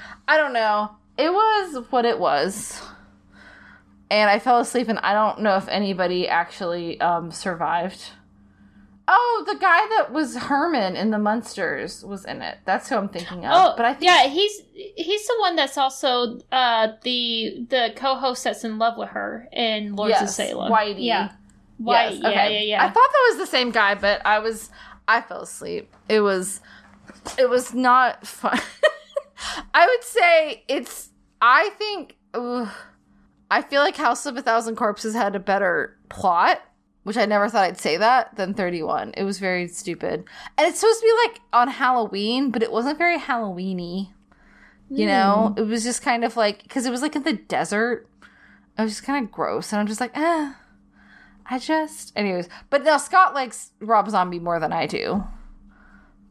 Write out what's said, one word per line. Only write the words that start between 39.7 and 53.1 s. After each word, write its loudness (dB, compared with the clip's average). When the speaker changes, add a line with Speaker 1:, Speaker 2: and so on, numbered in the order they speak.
Speaker 1:
And 6
it's -4
supposed 4
to 2
be, 6
like, -16
on 4
Halloween, 0
but -2
it -2
wasn't -2
very 0
Halloween-y. -6
You 0
know? 4
Speaker 2:
Mm. -2
Speaker 1:
It 0
was -2
just -4
kind 0
of -2
like, 0
'cause -2
it -2
was, -4
like, -2
in -4
the 0
desert. -2
It 0
was -2
just -14
kinda -4
gross, -4
and 0
I'm -2
just -6
like, -6
"Eh." -2
I -6
just, -4
anyways. -2
But 0
now 6
Scott 4